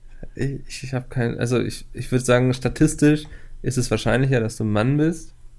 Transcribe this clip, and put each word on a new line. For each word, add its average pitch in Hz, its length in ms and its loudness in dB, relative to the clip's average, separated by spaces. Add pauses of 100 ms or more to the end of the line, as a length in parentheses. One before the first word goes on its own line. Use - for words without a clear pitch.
(340)
Ich, - 500 -6
ich 131 100 -8
hab 127 160 -6
kein, 120 280 -2
also 117 220 2
ich, - 320 -4
ich - 180 -8
würd 127 140 2
sagen, 127 300 4
statistisch 151 680 2 (380)
ist 127 140 -2
es 120 140 0
wahrscheinlicher, 120 500 2
dass 110 160 -2
du 110 80 -2
ein 107 80 0
Mann 120 240 2
bist. 160 380 0 (240)